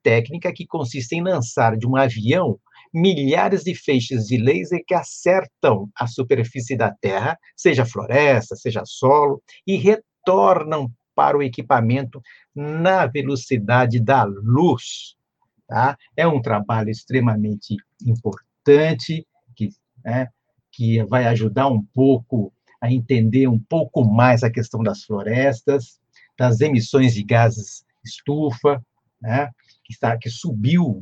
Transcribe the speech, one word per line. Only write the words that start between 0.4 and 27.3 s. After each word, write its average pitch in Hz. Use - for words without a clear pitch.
que 170
consiste 135
em 170
lançar 127
de 110
um 131
avião 127
milhares 170
de 175
feixes 123
de 120
laser 170
que 180
acertam 156
a 123
superfície 123
da 110
Terra, 104
seja 131
floresta, 131
seja 107
solo, 139
e 190
retornam 180
para 143
o 143
equipamento 123
na 160
velocidade 123
da 120
luz, 113
tá? 123
É 160
um 147
trabalho 110
extremamente 110
importante, 143
que, 107
né, 123
que 113
vai 120
ajudar 117
um 113
pouco 123
a 120
entender 127
um 113
pouco 147
mais 120
a 117
questão 113
das 101
florestas, 120
das 120
emissões 131
de 104
gases 117